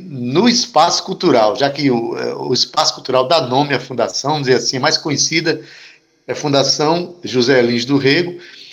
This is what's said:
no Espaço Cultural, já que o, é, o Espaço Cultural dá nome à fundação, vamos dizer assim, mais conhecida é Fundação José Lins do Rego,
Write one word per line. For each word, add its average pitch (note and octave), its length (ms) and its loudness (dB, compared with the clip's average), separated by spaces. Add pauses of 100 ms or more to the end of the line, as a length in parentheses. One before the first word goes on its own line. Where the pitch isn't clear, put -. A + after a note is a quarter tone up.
no C#3 400 0
Espaço F3 560 2
Cultural, B2 500 2
já C#3 140 0
que C#3 220 0
o, A#2 260 -2
é, B2 180 -4
o C3 200 -6
Espaço - 400 -2
Cultural C3 340 0
dá E3 140 2
nome C3+ 320 0
à B2 60 0
fundação, A#2 520 -4
vamos C#3+ 140 -2
dizer B2+ 120 4
assim, A#2+ 200 -4
mais D#3 180 0
conhecida D#3+ 640 -2 (640)
é B2 80 -6
Fundação D3+ 880 0
José B2 380 2
Lins A#2+ 240 2
do C#3 140 2
Rego, D3+ 420 0 (320)